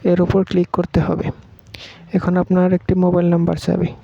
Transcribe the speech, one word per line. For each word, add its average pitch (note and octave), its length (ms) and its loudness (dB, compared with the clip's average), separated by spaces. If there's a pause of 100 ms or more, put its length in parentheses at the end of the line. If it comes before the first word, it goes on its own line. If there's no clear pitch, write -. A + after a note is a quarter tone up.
এর F3 220 2
উপর G3 140 0 (100)
ক্লিক F3+ 280 0
করতে E3+ 300 -2
হবে। E3 180 -4 (920)
এখন F3+ 160 0 (100)
আপনার F3+ 340 2
একটি - 160 -2 (120)
মোবাইল F3 280 2
নাম্বার E3+ 320 0
চাবে E3+ 240 0 (140)